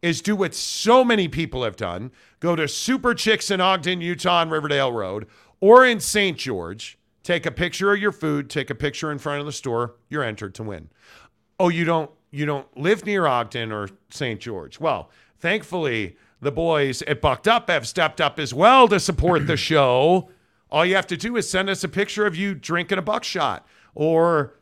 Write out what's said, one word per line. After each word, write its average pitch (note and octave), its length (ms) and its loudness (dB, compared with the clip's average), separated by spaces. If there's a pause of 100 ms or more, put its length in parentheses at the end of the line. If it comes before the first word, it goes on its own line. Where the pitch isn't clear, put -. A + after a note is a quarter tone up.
is E3+ 200 -2
do G#3 140 0
what F#3 180 -2
so - 500 2
many G#3+ 240 2
people C3 360 -4
have G#2 120 -4
done. G2 340 -6 (300)
Go E3+ 160 0
to D3+ 120 0
Super B3 460 -2
Chicks G#3+ 360 -2
in F#3+ 100 0
Ogden, F3+ 400 0
Utah F3 400 0
on E3 100 -2
Riverdale C#3+ 420 -2
Road, G#2 340 -6 (340)
or A#3+ 260 10
in A3+ 140 2
Saint G3 380 0
George. G2 600 -8 (240)
Take - 220 -2
a D#3+ 60 -2
picture F3 420 0
of G3+ 80 2
your G3+ 120 0
food, D3 360 -4
take C#3 220 -6
a C3+ 40 -4
picture D3+ 360 -6
in C#3+ 80 -6
front C#3+ 220 -6
of D3 60 -8
the D3+ 60 -10
store. A#2+ 440 -4 (120)
You're D3 140 -4
entered G#2 340 -6
to A2 60 -12
win. F2+ 260 -12 (680)
Oh, F3+ 120 4
you E3 140 0
don't, D#3+ 260 0 (200)
you D3 160 -4
don't C#3+ 200 -4 (120)
live F3+ 260 0
near G3 220 0
Ogden A#2 460 -2
or G#2 160 -6 (220)
Saint A#2 300 -6
George. F2+ 380 -12
Well, C3+ 320 -2 (300)
thankfully, D#3 760 -4 (240)
the C3+ 120 -2
boys D3+ 500 -2
at C#3+ 180 -4
Bucked C#3 280 0
Up A3+ 200 2
have D3+ 200 -2
stepped E3 320 -2
up D3 180 0
as B2+ 160 -6
well A#3+ 340 8
to G3 120 4
support D#3+ 480 0
the D#3+ 80 0
<clears throat> - 0 -
show. D3 720 2 (420)
All D#3 160 2
you F#3 80 0
have F#3+ 140 2
to F3 80 -4
do A#3+ 200 -6
is G#3+ 140 -4
send F#3+ 180 -2
us F#3+ 140 -4
a F#3 60 -6
picture G#3 380 -2
of F3 100 -2
you G3 180 -4
drinking E3+ 440 -4
a F#3+ 40 -6
buckshot D3+ 640 -4 (280)
or D#3+ 680 2